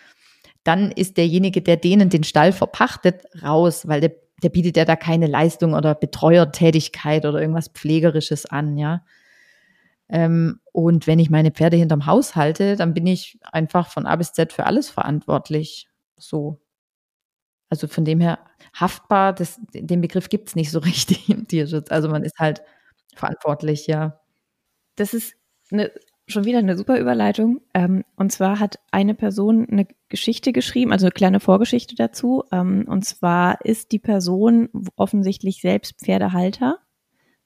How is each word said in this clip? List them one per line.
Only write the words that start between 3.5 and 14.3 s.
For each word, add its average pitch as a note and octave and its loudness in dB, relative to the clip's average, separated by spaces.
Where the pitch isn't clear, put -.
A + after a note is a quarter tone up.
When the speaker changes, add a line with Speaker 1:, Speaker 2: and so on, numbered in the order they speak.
Speaker 1:
weil D3+ 0
der, D#3+ 2
der F3 2
bietet E3+ 0
ja D#3+ 4
da D#3+ 2
keine E3 0
Leistung D#3 0
oder D3+ 2
Betreuertätigkeit D#3 2
oder D3 -2
irgendwas D#3+ -2
Pflegerisches D#3 -2
an, D3 -6
ja. D3+ -4
Ähm, E3 0
und E3+ 2
wenn D#3+ 4
ich D#3 4
meine D#3 4
Pferde E3 2
hinterm D#3 2
Haus A#3+ 2
halte, D#3+ 0
dann E3+ -2
bin E3+ -2
ich F#3 -4
einfach E3 -2
von D3+ -8
A D3+ 0
bis E3+ -4